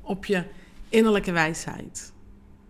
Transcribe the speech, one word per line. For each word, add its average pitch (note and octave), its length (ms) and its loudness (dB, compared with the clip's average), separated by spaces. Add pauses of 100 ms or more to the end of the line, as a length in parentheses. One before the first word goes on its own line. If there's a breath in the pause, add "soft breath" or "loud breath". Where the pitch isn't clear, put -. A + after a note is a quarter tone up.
op - 240 -6
je F3+ 200 0 (440 loud breath)
innerlijke G#3+ 440 4
wijsheid. - 800 -4 (580)